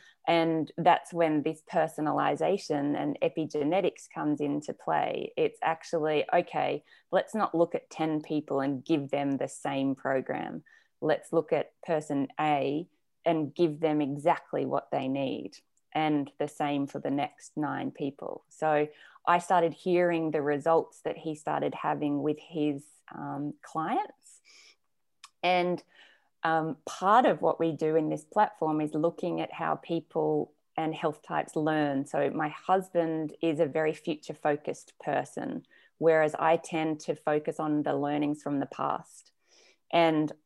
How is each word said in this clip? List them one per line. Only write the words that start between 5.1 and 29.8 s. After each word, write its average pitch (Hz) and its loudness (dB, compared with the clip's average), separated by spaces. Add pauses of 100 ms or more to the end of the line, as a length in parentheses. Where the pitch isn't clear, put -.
It's - 0
actually, 156 -2
"Okay, 147 -2 (260)
let's - 0
not 214 -2
look 170 2
at - -6
ten 156 -2
people 147 -2
and 135 -2
give 143 0
them 143 0
the 131 -4
same 139 -2
program. 135 -4 (380)
Let's - -2
look 160 2
at - -2 (100)
person 151 -2 (120)
A 147 0 (360)
and 160 2
give 160 0
them 151 2
exactly 143 0
what 139 -2
they 131 0
need, 135 -4 (340)
and 151 0
the 147 -2
same 143 -2
for 147 -8
the - -4 (120)
next - -10
nine 135 -4
people." - -8
So 151 0 (380)
I 175 4
started 170 2
hearing 175 2
the 151 0
results 147 2
that 156 -4
he 160 -6
started 147 -2
having 147 -2
with 151 0
his, 151 -2 (300)
um, 143 -6
clients. - -6 (1000)
And, 180 2 (600)
um, 160 0
part 214 4
of 165 2
what 165 2
we 165 2
do 156 0
in 156 2
this - -4
platform 156 0
is 151 -4
looking 165 -2
at - -6
how 160 -4
people 156 -2 (240)